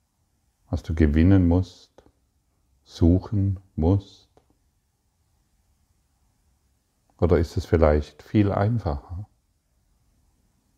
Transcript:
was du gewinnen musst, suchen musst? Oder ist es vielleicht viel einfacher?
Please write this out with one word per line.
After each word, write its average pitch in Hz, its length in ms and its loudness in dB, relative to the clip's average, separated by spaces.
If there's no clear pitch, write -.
was - 140 -6
du 85 100 -8
gewinnen 82 540 2
musst, 90 440 -4
suchen 92 760 -2
musst? 90 540 -4
Oder 85 180 2
ist 82 200 -4
es - 80 -6
vielleicht 78 580 0
viel 104 280 0
einfacher? 98 760 -6